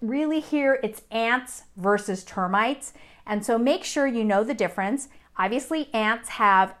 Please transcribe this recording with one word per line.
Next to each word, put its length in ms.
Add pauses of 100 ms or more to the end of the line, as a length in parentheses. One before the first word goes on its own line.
really 400
here 420
it's 280
ants 540 (120)
versus 480
termites. 720 (320)
And 180
so 140
make 260
sure 220
you 180
know 200
the 100
difference. 540 (280)
Obviously, 560
ants 380
have 500